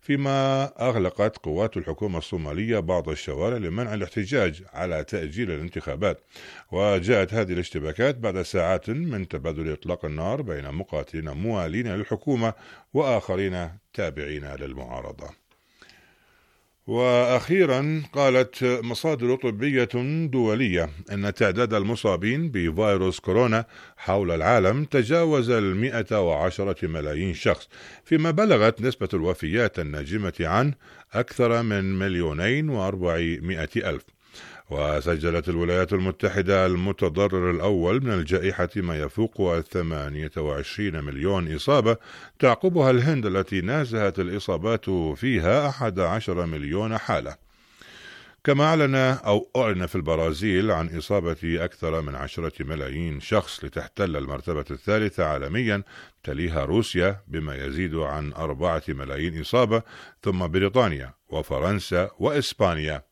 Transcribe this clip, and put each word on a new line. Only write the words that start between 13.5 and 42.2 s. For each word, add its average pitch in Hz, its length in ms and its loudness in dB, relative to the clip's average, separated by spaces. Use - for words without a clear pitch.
تابعين 73 520 -6
للمعارضة. 65 1000 -12
وأخيراً، 127 1160 4
قالت 127 520 4
مصادر 123 720 0
طبية 123 520 0
دولية 107 640 2
أن 101 220 -2
تعداد 110 400 2
المصابين 110 760 0
بفيروس 92 680 2
كورونا 113 440 4
حول 95 340 0
العالم 101 540 4
تجاوز 143 680 2
المائة 107 760 2
وعشرة 90 580 0
ملايين 80 480 -2
شخص، - 340 0
فيما 160 260 2
بلغت 151 500 4
نسبة 117 340 -2
الوفيات 92 640 0
الناجمة 78 640 -4
عنه 107 340 2
أكثر 117 500 2
من 95 360 0
مليونين 92 680 0
وأربعمائة 87 1080 -2
ألف. 82 260 -2
وسجلت 76 800 0
الولايات 87 440 0
المتحدة 95 760 2
المتضرر 92 840 2
الأول 92 540 2
من 117 80 0
الجائحة 90 640 0
ما 85 240 -2
يفوق 104 400 -2
الثمانية 80 960 -2
وعشرين 76 680 -4
مليون 78 500 -2
إصابة، 117 420 4